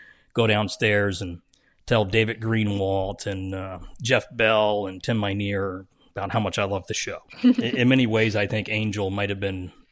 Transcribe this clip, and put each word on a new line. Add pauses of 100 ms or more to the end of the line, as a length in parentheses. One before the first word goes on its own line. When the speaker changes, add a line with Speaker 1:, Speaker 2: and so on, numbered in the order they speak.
(320)
Speaker 1:
go
downstairs
and (460)
tell
David
Greenwalt
and,
uh, (240)
Jeff
Bell
and
Tim
Minear (300)
about
how
much
I
loved
the
show. (140)
Speaker 2:
<laughs>
Speaker 1:
In,
in
many
ways,
I
think
Angel
might
have
been (200)